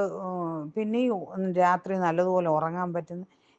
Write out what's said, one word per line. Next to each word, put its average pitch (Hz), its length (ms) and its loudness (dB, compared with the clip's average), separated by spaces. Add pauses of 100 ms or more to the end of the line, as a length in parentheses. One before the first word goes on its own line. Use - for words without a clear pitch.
(160)
ഉം, 180 420 -4 (120)
പിന്നെ 220 300 -2
ഈ 254 100 2 (480)
രാത്രി 180 400 4
നല്ലതുപോലെ 180 520 2
ഉറങ്ങാൻ 165 440 0
പറ്റുന്നു. 175 320 -8 (340)